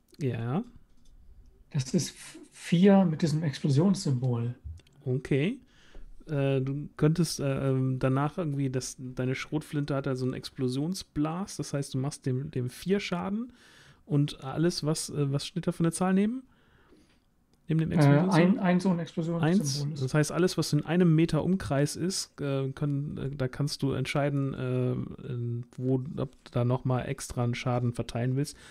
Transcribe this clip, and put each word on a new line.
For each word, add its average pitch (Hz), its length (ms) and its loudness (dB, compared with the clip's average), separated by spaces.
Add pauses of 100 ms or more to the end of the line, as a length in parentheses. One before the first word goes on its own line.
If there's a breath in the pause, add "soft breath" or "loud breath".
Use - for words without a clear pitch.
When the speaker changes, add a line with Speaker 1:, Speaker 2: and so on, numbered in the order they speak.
(200)
Speaker 1:
Ja. 123 440 -2 (1080)
Speaker 2:
Das 131 220 -4
ist 165 180 0
f-, - 260 -18 (140)
vier 196 520 6
mit 156 180 0
diesem 156 220 2
Explosionssymbol. 131 1120 2 (500)
Speaker 1:
Okay. 143 540 0 (680 soft breath)
Äh, 139 340 0
du 139 340 -4
könntest, 160 440 2
äh, 135 300 0
ähm, 131 300 2
danach 135 380 0
irgendwie, 143 320 -2
das, 123 300 -4
deine 127 360 -4
Schrotflinte 147 600 -4
hat 139 100 0
ja 135 100 0
so 127 100 -2
einen 127 100 -2
Explosionsblast, 151 1200 -4
das - 140 -8
heißt, 143 220 -4
du - 20 0
machst 135 300 -4
dem, 131 240 -2
dem 123 180 -4
vier 196 300 -2
Schaden 202 520 -6 (540 loud breath)
und 147 380 0
alles, 151 420 -2
was, 156 240 -2
äh, 143 240 -2
was 143 140 -2
steht - 200 -6
da 175 60 2
für - 100 -2
eine 165 80 2
Zahl 185 220 0
neben? 220 300 2 (1200 soft breath)
Neben 160 120 2
dem 160 120 0
Speaker 2:
Äh, - 40 0
Speaker 1:
Explosionssymbol? 175 640 6
Speaker 2:
ein, - 0 -
ein 180 200 4
so 190 100 0
ein 170 100 2
Explosionssymbol 165 500 -2 (120)
Speaker 1:
Eins. 143 240 -2
Speaker 2:
ist. 147 180 -6
Speaker 1:
Das 131 100 -4
heißt, 151 180 2
alles, 175 260 0
was 156 160 -2
in 147 120 2
einem 170 300 4
Meter 165 280 4
Umkreis 147 520 0
ist, - 460 -6
äh, 135 300 -2
können, 143 460 -4
äh, 135 180 -4
da 127 120 -2
kannst - 340 -4
du 135 120 0
entscheiden, 139 600 0
äh, 127 380 -2 (360)
in, 120 380 -6 (120)
wo, 131 180 0 (220)
ob 131 140 -4 (120)
du - 80 -20
da 123 140 0
nochmal 127 440 0
extra - 340 -4
einen 120 120 0
Schaden 123 380 0
verteilen 127 420 -4
willst. 143 200 -4 (160 loud breath)